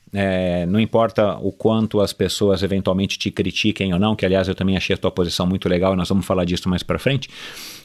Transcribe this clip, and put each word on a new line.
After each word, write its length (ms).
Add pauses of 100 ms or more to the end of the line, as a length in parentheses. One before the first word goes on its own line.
(120)
é, 540
não 140
importa 580
o 140
quanto 500
as 100
pessoas 520
eventualmente 560
te 100
critiquem 640
ou 60
não, 160
que, 100
aliás, 220
eu 80
também 200
achei 200
a 20
tua 140
posição 340
muito 240
legal, 260
nós 140
vamos 160
falar 200
disso 220
mais 140
pra 160
frente, 320 (560)